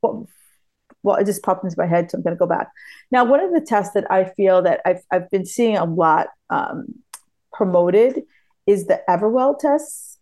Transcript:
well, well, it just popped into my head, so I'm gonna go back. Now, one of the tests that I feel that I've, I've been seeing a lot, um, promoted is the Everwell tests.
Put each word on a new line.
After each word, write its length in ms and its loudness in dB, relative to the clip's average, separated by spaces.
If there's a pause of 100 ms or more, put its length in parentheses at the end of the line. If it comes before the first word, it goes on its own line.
well, 260 -4 (720)
well, 140 2
it 80 2
just 180 -2
popped 220 -2
into 140 -6
my 80 0
head, 240 0
so 80 -8
I'm 60 -10
gonna 120 -2
go 100 0
back. 220 -2 (420)
Now, 140 4
one 160 4
of 140 -2
the 60 2
tests 340 -2
that 160 -2
I 140 2 (120)
feel 260 4
that 220 0
I've, 160 -2 (100)
I've 200 -2
been 160 -2
seeing 300 0
a 80 0
lot, 440 2 (220)
um, 360 -6 (680)
promoted 680 2 (440)
is 200 2
the 220 0
Everwell 500 2
tests. 640 -4